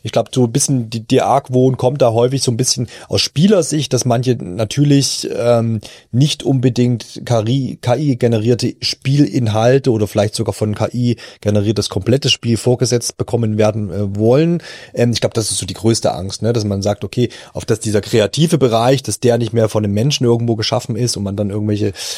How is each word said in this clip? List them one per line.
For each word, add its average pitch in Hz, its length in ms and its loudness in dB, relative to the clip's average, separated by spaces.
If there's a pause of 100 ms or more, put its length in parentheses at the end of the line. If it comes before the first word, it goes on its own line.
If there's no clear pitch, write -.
Ich - 80 -8
glaub, 117 200 -2
so 127 120 2
ein 117 80 0
bisschen 127 400 0
die, 120 80 -6
der 110 260 2
Argwohn 127 500 2
kommt 135 280 0
da 117 80 4
häufig 127 320 0
so 131 80 0
ein 113 60 -2
bisschen 127 300 -2 (220)
aus 101 120 0
Spielersicht, 160 720 2
dass 127 120 0
manche 123 300 0
natürlich, 113 1000 0
ähm, 117 460 2 (300)
nicht 139 320 0
unbedingt 123 800 0
K 117 220 0
I, 127 340 -2
K 123 140 0
I 143 220 0
generierte 117 640 0
Spielinhalte 127 1120 2
oder 107 140 2
vielleicht 104 300 0
sogar 110 180 -2
von 107 220 -2
K 107 180 -2
I 120 220 0 (260)
generiertes 104 480 0
komplettes 123 420 0
Spiel 117 260 0
vorgesetzt 123 600 0
bekommen 113 400 -2
werden, 104 320 0
äh, 98 260 -4
wollen. 147 460 2 (320)
Ähm, 120 200 2
ich 110 80 -2
glaub, 107 120 -2
das 113 160 -2
ist - 80 -4
so - 80 -6
die - 80 -8
größte - 400 0
Angst, 95 300 -8
ne, 113 100 0
dass 117 100 0
man 101 200 -2
sagt, 104 200 -2
okay, 113 260 0 (240)
auf - 120 -10
das 113 140 -2
dieser 104 220 0
kreative 143 580 2
Bereich, 123 420 2
dass - 180 -8
der 117 200 2
nicht 113 120 -2
mehr 113 160 2
von 107 160 0
einem 101 120 0
Menschen 131 300 0
irgendwo 117 300 2
geschaffen 110 400 -4
ist 117 220 -2
und 101 60 -4
man 98 140 -4
dann 104 120 -2
irgendwelche, 104 440 -2 (240)